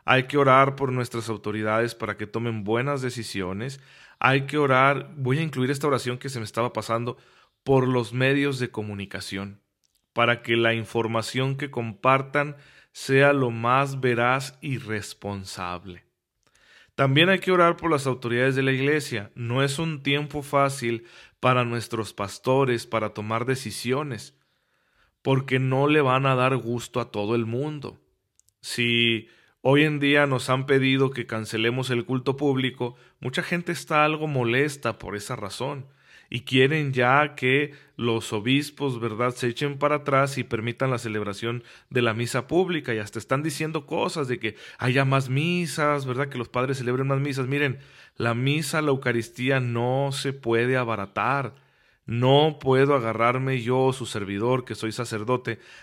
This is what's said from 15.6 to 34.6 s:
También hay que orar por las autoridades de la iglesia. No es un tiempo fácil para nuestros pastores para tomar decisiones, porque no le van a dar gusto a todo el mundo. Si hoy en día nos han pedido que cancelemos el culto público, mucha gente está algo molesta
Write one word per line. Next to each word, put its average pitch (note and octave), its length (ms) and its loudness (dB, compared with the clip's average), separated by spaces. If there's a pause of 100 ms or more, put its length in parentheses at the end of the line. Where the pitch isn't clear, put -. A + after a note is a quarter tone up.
También C#3 360 4
hay F#3+ 100 4
que F#3 140 0
orar F3 240 6
por E3 120 -2
las C#3 160 2
autoridades B2+ 480 0
de C3+ 100 0
la C3 100 2
iglesia. C3 600 -2
No B2 300 -2
es C#3 160 -2
un D#3+ 240 -4
tiempo C#3+ 400 -2
fácil C3+ 640 0 (340)
para B2+ 240 4
nuestros A2+ 500 -4
pastores B2 720 0
para G#2+ 280 -2
tomar A2 320 -4
decisiones, B2+ 920 -6 (840)
porque C3+ 360 2
no C3 300 2
le D3+ 140 4
van C3 240 2
a C3+ 100 4
dar C3 220 2
gusto A#2 420 -6
a A#2 100 -4
todo G#2 260 -2
el A#2+ 100 2
mundo. C3 520 -6 (600)
Si A#2 720 0 (320)
hoy C#3+ 220 6
en D3+ 180 0
día C#3+ 260 4
nos C3 220 -2
han C3 160 0
pedido C3+ 460 4
que B2+ 140 -8
cancelemos A#2 680 -2
el A#2+ 120 0
culto C3 320 -2
público, C3 640 -2 (240)
mucha C3 200 -4
gente F3 300 -4
está D3+ 320 0
algo D#3 240 0
molesta C3 720 0